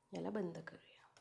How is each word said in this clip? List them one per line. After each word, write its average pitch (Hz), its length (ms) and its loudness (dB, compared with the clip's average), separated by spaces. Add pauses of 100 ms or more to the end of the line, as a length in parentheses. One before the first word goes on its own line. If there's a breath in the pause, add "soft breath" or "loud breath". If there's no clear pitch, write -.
(120)
याला 180 180 2
बंद 185 280 2
करूया. - 360 -10 (260)